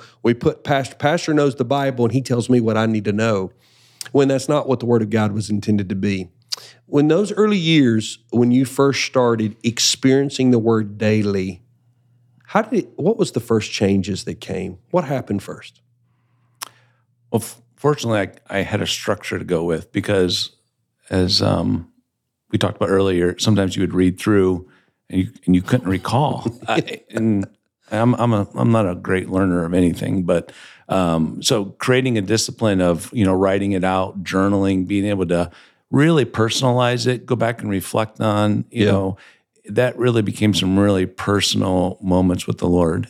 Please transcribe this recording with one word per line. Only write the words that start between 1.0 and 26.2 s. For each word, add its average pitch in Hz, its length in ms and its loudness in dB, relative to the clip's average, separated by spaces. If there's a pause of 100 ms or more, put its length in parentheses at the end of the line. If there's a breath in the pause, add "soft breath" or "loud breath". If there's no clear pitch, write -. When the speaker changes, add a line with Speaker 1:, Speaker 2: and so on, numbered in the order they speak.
Speaker 1:
knows 143 220 2
the - 100 -2
Bible 135 400 -2
and 107 80 0
he 131 80 0
tells 123 280 -2
me 123 100 6
what 110 180 2
I 110 80 2
need 110 200 0
to 107 80 0
know, 104 380 0 (600 loud breath)
when 139 160 4
that's 135 220 0
not 147 180 0
what 127 120 0
the 120 60 -6
Word 120 160 2
of 107 80 -4
God 107 220 0
was 104 180 -6
intended 101 400 -2
to 101 60 -6
be. 95 340 -4 (560 loud breath)
When 147 220 2
those 190 240 2
early 208 260 2
years, 143 640 2 (120)
when 120 200 4
you 127 140 4
first 139 400 0
started 113 580 0
experiencing 131 880 2
the 120 80 6
Word 107 380 0
daily, 101 640 0 (840)
how 208 160 0
did 226 160 -4
it, - 180 -4
what 190 200 0
was 185 140 -2
the - 80 -6
first 113 320 -2
changes 98 540 0
that 85 160 -10
came? 90 360 -8 (140)
What 175 140 0
happened 117 360 -4
first? - 380 -18 (1500 loud breath)
Speaker 2:
Well, 110 100 0
f-, - 200 -14 (160)
fortunately, 120 420 0 (300)
I, 98 100 -4
I - 40 0
had 95 180 -4
a 87 60 -4
structure - 520 -4
to - 60 -10
go 85 180 -2
with, 80 300 -4
because 95 580 -2 (580)
as, 98 320 0
um, 95 480 -2 (600)
we 107 60 0
talked - 180 -2
about 98 140 -2
earlier, 92 500 2
sometimes 98 380 0
you 98 60 -2
would 87 100 -2
read 92 260 2
through 92 500 0 (400 soft breath)
and 92 120 -2
you, 92 100 -6 (140)
and 90 100 4
you 90 60 2
couldn't 123 260 -2
recall. 113 580 -2 (140)